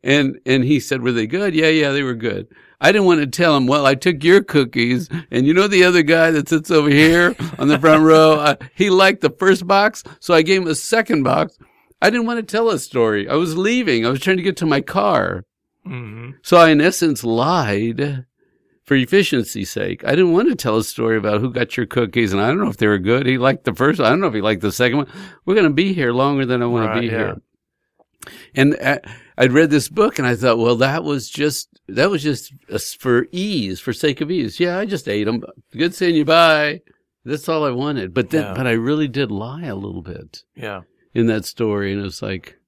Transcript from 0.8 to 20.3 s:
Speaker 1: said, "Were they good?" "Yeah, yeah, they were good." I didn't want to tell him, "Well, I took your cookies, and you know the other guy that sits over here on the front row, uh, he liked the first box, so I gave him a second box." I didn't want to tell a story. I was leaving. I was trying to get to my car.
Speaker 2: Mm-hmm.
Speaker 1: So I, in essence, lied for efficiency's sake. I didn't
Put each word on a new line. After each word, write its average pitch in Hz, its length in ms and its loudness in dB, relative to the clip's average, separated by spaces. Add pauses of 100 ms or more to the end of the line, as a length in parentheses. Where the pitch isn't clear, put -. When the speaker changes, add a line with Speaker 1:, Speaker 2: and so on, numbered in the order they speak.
Speaker 1:
said, 131 220 -6
"Were 123 100 -2
they 113 140 -2
good?" 180 280 -4
"Yeah, 156 140 2
yeah, 151 220 2
they 143 140 -4
were 127 100 -6
good." 107 320 -6 (340)
I 160 120 4
didn't 202 140 2
want 170 140 4
to 143 60 -2
tell 156 300 0
him, 131 100 2
"Well, 143 180 2
I 135 120 4
took 147 280 -2
your 190 180 6
cookies, 123 680 0 (220)
and 127 160 0
you 156 60 4
know 190 160 4
the 185 160 4
other 180 180 4
guy 165 280 4
that 151 180 -2
sits 156 220 -2
over 151 180 4
here 165 460 4 (240)
on 139 100 -2
the 147 120 2
front 156 240 6
row, 156 300 8
uh, 147 220 0 (180)
he 196 160 0
liked 190 320 4
the - 80 2
first 185 360 0
box, 202 360 0 (180)
so - 140 -2
I 160 80 6
gave 185 200 0
him 170 60 -4
a 151 80 -2
second 214 480 -2
box." 131 340 -2 (440)
I 190 80 4
didn't 233 160 -2
want 240 120 -6
to 226 40 -8
tell 226 260 -2
a 180 100 0
story. 110 520 -2
I 135 40 -2
was 160 220 -2
leaving. 190 480 0
I 120 60 0
was 135 100 -4
trying 190 160 0
to 180 60 -4
get 190 160 -4
to 165 80 -2
my 139 160 0
car. 117 640 -2 (400)
Speaker 2:
Mm-hmm. 120 460 -14 (100)
Speaker 1:
So 175 160 4
I, 165 100 10
in 147 140 6
essence, 160 420 0
lied 123 1040 -2 (580)
for 143 100 0
efficiency's 127 760 0
sake. 98 340 -8
I - 60 -4
didn't 170 220 2